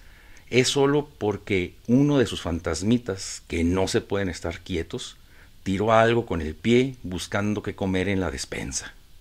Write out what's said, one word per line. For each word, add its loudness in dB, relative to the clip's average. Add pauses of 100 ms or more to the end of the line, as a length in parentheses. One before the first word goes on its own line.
(520)
es 4
solo 2
porque -2 (140)
uno 4
de 4
sus -8
fantasmitas, -2
que -2
no 2
se 0
pueden -2
estar -8
quietos, -8 (440)
tiró 0
algo 6
con -4
el -6
pie 2
buscando -4
qué -8
comer 0
en 0
la -2
despensa. -10 (260)